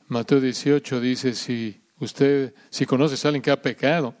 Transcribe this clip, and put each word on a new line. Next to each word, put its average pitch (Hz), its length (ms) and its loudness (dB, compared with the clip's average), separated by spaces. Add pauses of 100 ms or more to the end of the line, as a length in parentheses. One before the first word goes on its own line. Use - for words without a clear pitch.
Mateo 127 340 2
dieciocho 139 580 0
dice, 127 340 -2
Si... 113 480 -6 (200)
Usted, 139 540 0 (160)
si - 160 -2
conoces 139 360 0
a 147 40 2
alguien 147 160 -2
que 143 80 2
ha 135 100 0
pecado 135 600 -2